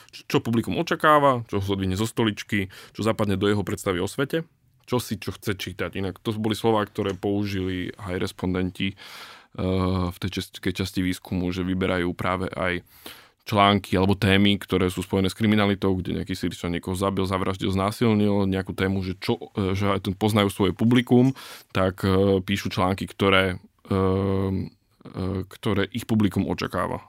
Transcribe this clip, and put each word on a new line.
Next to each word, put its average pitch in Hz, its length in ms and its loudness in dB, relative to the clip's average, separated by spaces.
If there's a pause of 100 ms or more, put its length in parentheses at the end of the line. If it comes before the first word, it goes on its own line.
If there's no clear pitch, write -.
(140)
č-, - 160 -20
čo 143 160 0
publikum 117 320 0
očakáva, 151 720 4
čo 104 80 -2
ho 95 80 -2
zodvihne 95 320 0
zo 110 80 0
stoličky, 107 640 -2 (240)
čo - 80 -8
zapadne 104 320 0
do 98 160 2
jeho 104 160 0
predstavy 98 320 -4
o 90 80 -2
svete, 143 400 -4 (400)
čo 123 160 -2
si, - 160 -8
čo - 160 -8
chce 98 240 -6
čítať. 90 400 -8
Inak 95 240 -6
to 107 160 -4
boli 110 160 -2
slová, 107 320 2
ktoré 98 320 -4
použili 98 800 -2
aj 92 240 -6
respondenti, 92 720 -2 (600)
eh, - 80 -6 (480)
v - 80 -14
tej 95 240 -6
českej - 320 -6
časti 95 240 -4
výskumu, 90 560 -2
že 92 80 -4
vyberajú 92 480 0
práve 92 400 -4
aj 90 320 -4 (640)
články 101 480 4
alebo 95 220 4
témy, 98 420 4
ktoré 92 320 0
sú - 80 -8
spojené 95 320 0
s - 60 -14
kriminalitou, 101 580 2
kde 87 240 -4
nejaký 90 160 -6
Syričan 87 400 -4
niekoho 85 160 -6
zabil, 95 320 0
zavraždil, 95 480 -2
znásilnil, 101 800 2
nejakú 95 240 -4
tému, 95 240 0
že 92 160 -4
čo, - 240 -4 (160)
e, 95 160 0
že 98 240 0
aj 98 160 -4
ten - 60 -2
poznajú 104 340 2
svoje 90 240 2
publikum, 123 560 4 (400)
tak, 95 320 0
e, 95 400 4
píšu 98 240 -4
články, 95 380 -2
ktoré, 95 560 2 (240)
e, 104 100 0
e, 95 1500 -2
ktoré 98 480 -2
ich - 160 -8
publikum 104 400 2
očakáva 90 600 -4